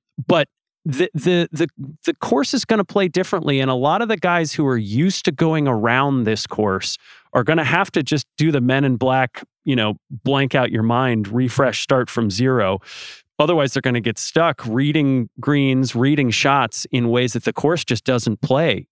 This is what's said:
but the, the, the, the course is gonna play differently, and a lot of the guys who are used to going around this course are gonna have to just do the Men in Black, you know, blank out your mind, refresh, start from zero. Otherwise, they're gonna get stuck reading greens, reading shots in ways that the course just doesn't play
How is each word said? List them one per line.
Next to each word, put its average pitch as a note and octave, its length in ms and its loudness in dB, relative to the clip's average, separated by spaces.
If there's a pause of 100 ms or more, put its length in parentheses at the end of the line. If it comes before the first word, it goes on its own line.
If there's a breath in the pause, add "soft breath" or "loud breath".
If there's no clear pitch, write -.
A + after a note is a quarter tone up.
(280)
but E3 220 2 (340)
the, D#3+ 300 -2
the, F3 400 0
the, E3 160 -2 (340)
the E4+ 120 -2
course - 380 -2
is B3+ 120 -2
gonna G#3+ 180 0
play G3 240 0
differently, D#3 540 0
and C3 100 0
a B2+ 40 2
lot D3+ 260 0
of A3+ 80 -4
the G#3+ 80 0
guys E3+ 340 0
who D3+ 160 0
are B2+ 100 2
used A#2 460 0
to E3+ 80 2
going D#3+ 340 0
around B2 600 2
this A2 200 -2
course F#2+ 520 -2 (340 loud breath)
are A#2+ 140 2
gonna D#3+ 180 0
have E3+ 280 0
to D#3+ 120 0
just C#3 240 -2 (100)
do D#3 140 2
the C#3 80 2
Men C3 240 2
in C3 140 2
Black, C3 480 0 (180)
you C3+ 140 0
know, G#2+ 180 0 (140)
blank C3+ 460 -2
out B2+ 160 0
your A2 120 -2
mind, A#2 460 0
refresh, B2 500 0
start B2+ 300 0
from A2+ 200 -2
zero. G2+ 500 0 (600 loud breath)
Otherwise, D3+ 340 2
they're C3+ 80 -2
gonna B2 180 0
get G#2+ 200 -4
stuck D#3+ 480 0
reading C3+ 600 0 (120)
greens, C3+ 560 0
reading C3+ 340 2
shots C3+ 640 0
in A#2+ 180 0
ways B2 240 0
that A#2 100 -4
the A#2 100 -2
course D#3+ 300 -2
just - 200 -4
doesn't A#2+ 380 0
play C3+ 500 0